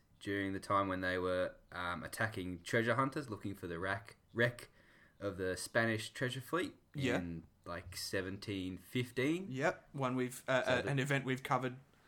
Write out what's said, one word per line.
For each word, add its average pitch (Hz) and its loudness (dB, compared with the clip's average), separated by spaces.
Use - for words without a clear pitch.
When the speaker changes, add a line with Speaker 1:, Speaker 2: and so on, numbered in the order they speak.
Speaker 1:
during 98 0
the 98 -4
time 98 2
when 92 -2
they 92 2
were, 90 2
um, 87 -4
attacking 92 -4
treasure 117 4
hunters 135 0
looking 98 -6
for 98 -10
the 85 -4
wreck, 98 -4
wreck 120 2
of 98 -2
the 92 0
Spanish 113 2
treasure 127 -2
fleet 175 -2
Speaker 2:
Yeah. 127 2
Speaker 1:
in, 85 -4
like, 87 -8
seventeen 95 -2
fifteen. 139 0
Speaker 2:
Yep. 135 0
One 127 0
we've, 127 -2
uh, 131 6
Speaker 1:
So 127 2
Speaker 2:
uh, 123 4
Speaker 1:
the - 0
Speaker 2:
an 139 2
event 135 2
we've 127 0
covered 127 2